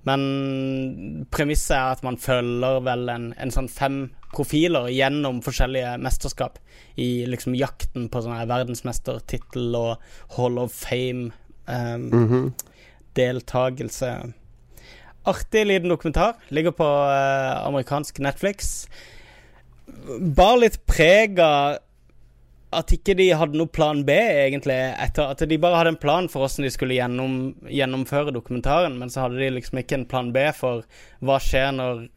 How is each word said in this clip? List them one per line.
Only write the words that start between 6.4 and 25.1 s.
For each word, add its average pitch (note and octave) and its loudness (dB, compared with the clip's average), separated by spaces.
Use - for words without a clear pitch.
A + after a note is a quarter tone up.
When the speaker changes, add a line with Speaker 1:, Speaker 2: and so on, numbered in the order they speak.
Speaker 1:
i B2 -2
liksom B2+ -4
jakten B2+ -4
på B2 -4
sånn A#2 -8
her A#2 -6
verdensmestertittel A#2+ -4
og A#2 -2
Hall B2 0
of B2 -4
Fame, B2 -6
ehm, A#2+ -6
Speaker 2:
Mhm. A#2+ 4
Speaker 1:
deltagelse. B2+ -2
Artig G#3+ 0
liten F#3 2
dokumentar. E3+ 2
Ligger D#3+ 2
på, D#3+ 0
eh, C#3 2
amerikansk C#3+ -4
Netflix. - -4
Bare F#3 6
litt A3+ 4
preg F#3+ 6
av D3 4
at - 0
ikke G3 2
de F#3 6
hadde D3+ 2
noe E3 2
plan D3+ 0
B, C#3 4
egentlig, C#3+ 2
etter C#3 0